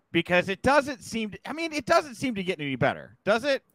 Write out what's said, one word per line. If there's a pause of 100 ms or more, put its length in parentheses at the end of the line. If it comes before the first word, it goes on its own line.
(120)
because
it
doesn't
seem
to,
I
mean,
it
doesn't
seem
to
get
any
better,
does
it? (140)